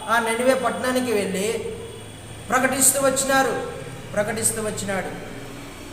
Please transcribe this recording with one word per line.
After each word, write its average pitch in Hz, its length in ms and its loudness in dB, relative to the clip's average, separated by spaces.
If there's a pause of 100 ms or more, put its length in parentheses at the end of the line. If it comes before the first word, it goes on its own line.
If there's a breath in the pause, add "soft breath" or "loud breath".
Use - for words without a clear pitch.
ఆ 226 100 4
నినివే 233 360 4
పట్టణానికి 247 580 0
వెళ్ళి 202 640 0 (720)
ప్రకటిస్తూ 262 520 4
వచ్చినారు, 269 720 4 (420)
ప్రకటిస్తూ 214 500 0
వచ్చినాడు. 196 720 -4 (580)